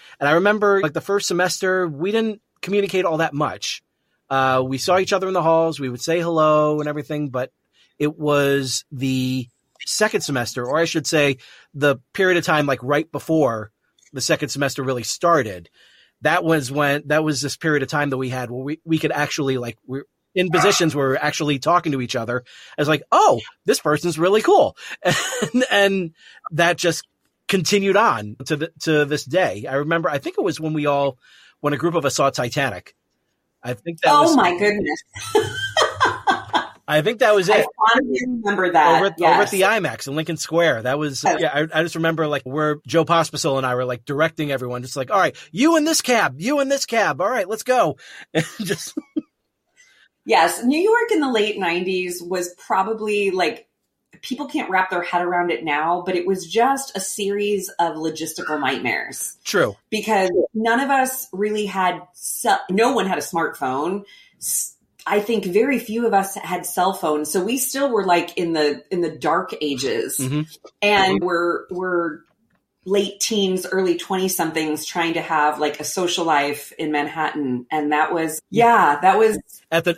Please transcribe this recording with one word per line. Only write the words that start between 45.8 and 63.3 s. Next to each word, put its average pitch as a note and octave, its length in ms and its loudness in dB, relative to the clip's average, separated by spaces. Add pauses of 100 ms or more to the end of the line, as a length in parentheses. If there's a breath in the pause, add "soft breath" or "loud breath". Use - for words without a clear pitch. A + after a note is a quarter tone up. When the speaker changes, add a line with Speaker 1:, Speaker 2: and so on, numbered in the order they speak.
Speaker 1:
this D#4+ 180 0
cab, D#3+ 380 0
you C#4 200 0
in C4+ 80 0
this C#4 180 0
cab. F3 340 0
All G3 100 0
right, G#3+ 180 -2
let's G#3+ 140 -6
go." G#3 340 2 (180)
<laughs> - 200 -12
And D#3 100 2 (160)
just - 380 -6 (1300 soft breath)
Speaker 2:
Yes. F3 380 2
New D4 160 2
York A4+ 320 2
in D#4+ 80 2
the C4+ 100 0
late G#3+ 280 0
nineties F3+ 640 -2
was F3 320 -6 (120)
probably, G#3 640 -2
like, F3+ 380 -2 (540)
people C4 240 -8
can't C#4+ 240 -6
wrap F#3 200 2
their F3 120 -2
head F3 200 -2
around F3 280 0
it E3 140 -4
now, D#3+ 400 0
but F#3 120 -2
it F3 100 -2
was F3+ 200 -2
just B3 500 0
a F#3+ 40 -6
series G3+ 680 -4 (100)
of E3 180 0
logistical D#3 640 -6
nightmares. B2+ 840 -4
Speaker 1:
True. C3+ 320 0 (140)
Speaker 2:
Because G#3 400 2 (240)
none A3+ 260 0
of C4+ 80 -2
us C4 440 0
really G#3 340 -2
had, F#3 340 -2 (140)
ce-, - 320 -8 (240)
no A3+ 220 4
one G3+ 140 0
had F3+ 120 -2
a D3 40 -2
smartphone. D#3 800 -4 (340 soft breath)